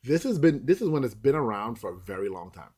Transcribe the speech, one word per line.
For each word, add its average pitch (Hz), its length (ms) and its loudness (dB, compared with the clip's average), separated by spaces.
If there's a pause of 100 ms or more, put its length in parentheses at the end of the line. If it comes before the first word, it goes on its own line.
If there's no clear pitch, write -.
This 151 180 2
has 240 160 0
been, 143 260 4
this 175 160 2
is 208 80 0
one 151 140 2
that's 113 120 -2
been 131 200 4
around 110 460 -2
for 92 120 -6
a 90 60 -14
very 95 300 -8
long 92 240 -10
time. 78 260 -20